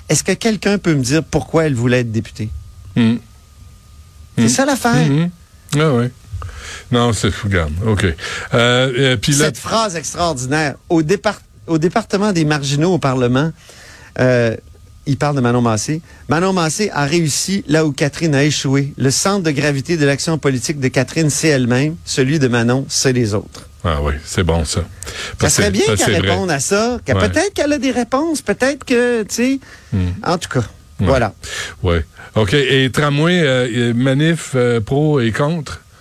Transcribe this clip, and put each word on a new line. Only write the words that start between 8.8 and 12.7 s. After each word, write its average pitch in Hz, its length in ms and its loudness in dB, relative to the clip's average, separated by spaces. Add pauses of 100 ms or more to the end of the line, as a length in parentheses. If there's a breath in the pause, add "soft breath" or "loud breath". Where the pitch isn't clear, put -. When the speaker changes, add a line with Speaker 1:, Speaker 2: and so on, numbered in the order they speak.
Speaker 2:
puis 143 160 0
là 143 120 2
Speaker 1:
Cette 151 120 -2
phrase 214 400 -2
extraordinaire. 147 800 -2 (140)
Au 160 140 4
départ-, 196 380 -2 (260)
au 165 100 0
département 196 540 0
des 165 140 2
marginaux 147 480 0